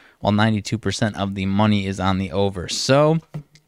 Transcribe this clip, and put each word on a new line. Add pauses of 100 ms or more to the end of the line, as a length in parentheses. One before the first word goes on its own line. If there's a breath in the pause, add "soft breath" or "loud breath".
(220 loud breath)
while
ninety-two
percent
of
the
money
is
on
the
over.
So (480)